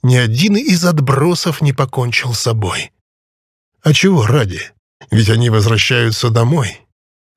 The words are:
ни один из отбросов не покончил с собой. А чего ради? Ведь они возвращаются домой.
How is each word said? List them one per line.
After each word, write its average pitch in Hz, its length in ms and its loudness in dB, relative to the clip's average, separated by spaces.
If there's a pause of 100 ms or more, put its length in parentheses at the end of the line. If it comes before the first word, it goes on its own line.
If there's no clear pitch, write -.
ни 127 140 4
один 127 400 2
из 196 260 0
отбросов 151 760 0
не 147 100 2
покончил 127 640 -4
с - 80 -6
собой. 110 500 -4 (920)
А 156 100 4
чего 180 320 2
ради? 107 460 -2 (400)
Ведь 110 180 2
они 117 200 2
возвращаются 113 800 0
домой. 117 520 0 (560)